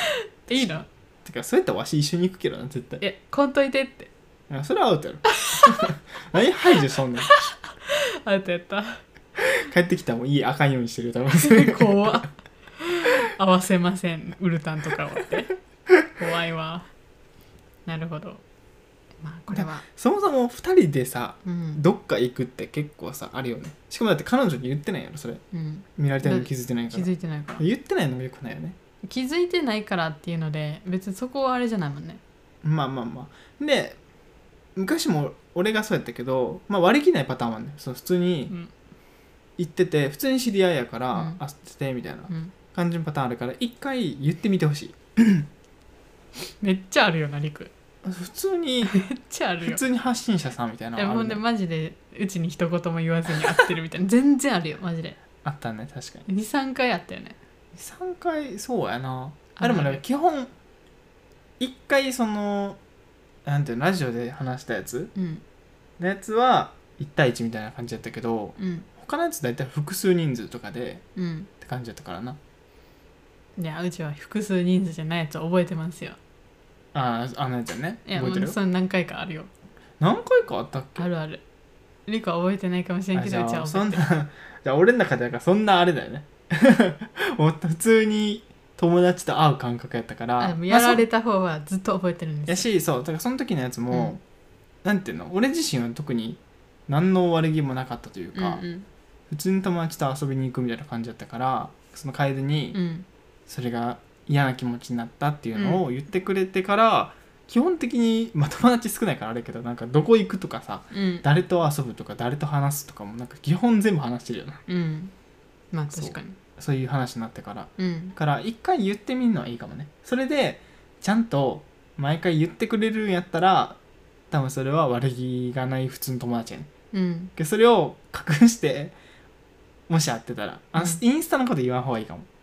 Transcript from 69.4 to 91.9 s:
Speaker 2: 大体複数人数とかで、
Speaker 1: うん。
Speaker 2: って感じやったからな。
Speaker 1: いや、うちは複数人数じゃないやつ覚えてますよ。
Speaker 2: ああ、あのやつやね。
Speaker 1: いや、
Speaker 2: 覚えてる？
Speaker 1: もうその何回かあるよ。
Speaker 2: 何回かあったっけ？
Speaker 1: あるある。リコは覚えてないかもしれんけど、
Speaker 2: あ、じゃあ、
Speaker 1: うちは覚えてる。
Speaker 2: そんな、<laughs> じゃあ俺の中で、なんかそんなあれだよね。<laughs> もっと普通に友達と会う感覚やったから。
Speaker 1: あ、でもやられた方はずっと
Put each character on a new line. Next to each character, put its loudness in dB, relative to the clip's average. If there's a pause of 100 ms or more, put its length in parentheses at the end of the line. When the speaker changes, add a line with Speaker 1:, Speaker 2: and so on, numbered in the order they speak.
Speaker 2:
大 -2
体 -6
複 -6
数 2
人 2
数 -8
と -12
か -14
で、 -10 (140)
Speaker 1:
う -4
ん。 -6
Speaker 2:
っ -16
て -20
感 -8
じ -12
や -12
っ -14
た -20
か -12
ら -10
な。 -10 (1200)
Speaker 1:
い -4
や、 -6
う -4
ち -10
は -6
複 -6
数 0
人 2
数 -4
じ -10
ゃ -6
な -4
い -2
や -4
つ -8
覚 2
え 2
て -6
ま -6
す -14
よ。 -12 (800)
Speaker 2:
あ -2 (100)
あ、 -2
あ -2
の -4
や -4
つ -10
や -8
ね。 -6
Speaker 1:
い -8
や、 -2
Speaker 2:
覚 0
え -2
て 0
る？ 0
Speaker 1:
も -6
う -8
そ -4
の 0
何 0
回 0
か -10
あ -8
る -10
よ。 -12 (540)
Speaker 2:
何 2
回 6
か -4
あ -2
っ -10
た -6
っ -10 (100)
け？ -8
Speaker 1:
あ -2
る -2
あ -6
る。 -12 (640)
リ -4
コ -4
は 0
覚 0
え -2
て -4
な -2
い -2
か -4
も -2
し -6
れ 2
ん 0
け -4
ど、 0
Speaker 2:
あ、 0
じ 0
ゃ -4
あ、 -6
Speaker 1:
う -6
ち -4
は 2
覚 0
え 0
て 0
る。 4
Speaker 2:
そ 4
ん 2
な、 -2
<laughs> - (340)
じ -2
ゃ 2
あ 4
俺 8
の 6
中 2
で、 0
な -2
ん -8
か -4
そ 4
ん 4
な 6
あ 6
れ 4
だ -2
よ -10
ね。 -12 (540)
<laughs> 0
も 4
っ -4
と -4
普 0
通 6
に 0 (340)
友 6
達 4
と 0
会 6
う 0
感 -4
覚 -10
や -2
っ -10
た -16
か -8
ら。 2
Speaker 1:
あ、 2
で -2
も -4
や 6
ら 6
れ 4
た 0
方 2
は -2
ず -4
っ 0
と -2